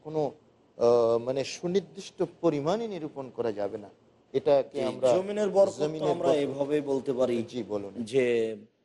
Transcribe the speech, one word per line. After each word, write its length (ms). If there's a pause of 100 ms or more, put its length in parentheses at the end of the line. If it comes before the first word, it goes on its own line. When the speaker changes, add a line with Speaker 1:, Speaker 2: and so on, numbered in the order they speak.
Speaker 1:
কোনো, 280 (460)
আ, 400
মানে 260
সুনির্দিষ্ট 800 (180)
পরিমাণে 480
নিরূপণ 480
করা 160
যাবে 260
না, 120 (420)
এটাকে 460
Speaker 2:
জি, 60
Speaker 1:
আমরা 320
Speaker 2:
জমিনের 320
বরকত 280
তো 80
Speaker 1:
জমিনের 260
Speaker 2:
আমরা 180
Speaker 1:
বরকত। 120
Speaker 2:
এভাবেই 400
বলতে 320
পারি 360
Speaker 1:
জি, 140
বলুন। 300 (120)
Speaker 2:
যে 520 (280)